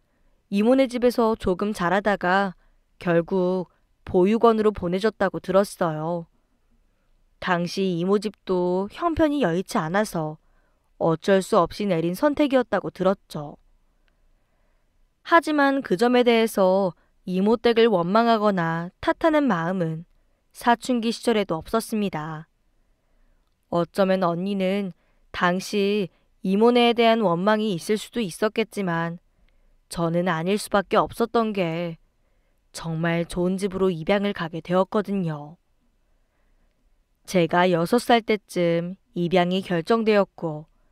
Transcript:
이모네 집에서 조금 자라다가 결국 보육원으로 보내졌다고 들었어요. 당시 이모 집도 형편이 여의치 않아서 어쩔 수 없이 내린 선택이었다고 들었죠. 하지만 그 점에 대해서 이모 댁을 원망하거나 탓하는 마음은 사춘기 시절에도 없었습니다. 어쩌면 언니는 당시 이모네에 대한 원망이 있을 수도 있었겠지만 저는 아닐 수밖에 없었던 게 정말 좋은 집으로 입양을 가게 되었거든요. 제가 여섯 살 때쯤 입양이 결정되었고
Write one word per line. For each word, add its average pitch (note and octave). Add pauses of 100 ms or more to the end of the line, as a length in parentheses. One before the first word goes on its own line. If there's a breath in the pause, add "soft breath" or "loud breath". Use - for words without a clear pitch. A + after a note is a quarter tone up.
(520)
이모네 A#3+
집에서 A#3
조금 G3+
자라다가 F#3+ (460)
결국 F3+ (340)
보육원으로 G#3+
보내졌다고 F#3+
들었어요. E3+ (1120)
당시 F3+
이모 F3+
집도 F#3
형편이 D#4
여의치 F#3
않아서 E3 (640)
어쩔 F#3
수 G#3+
없이 F#3
내린 E3+
선택이었다고 B3+
들었죠. E3 (1700)
하지만 C#4+
그 F#3
점에 B3
대해서 G3+ (380)
이모 G3+
댁을 A3+
원망하거나 F#3+ (100)
탓하는 D#4
마음은 E3+ (480)
사춘기 A#3+
시절에도 G#3+
없었습니다. D#3+ (1200)
어쩌면 F#3+
언니는 F#3+ (360)
당시 G3+ (320)
이모네에 A#3
대한 A#3
원망이 G#3
있을 G3+
수도 -
있었겠지만 F3+ (720)
저는 E3+
아닐 F3
수밖에 G3+
없었던 A3
게 E3+ (720)
정말 E3
좋은 F3+
집으로 F#3+
입양을 G3
가게 E3
되었거든요. F3 (1700)
제가 F3+
여섯 F3
살 A#3
때쯤 F3 (180)
입양이 F3
결정되었고 F#3 (260)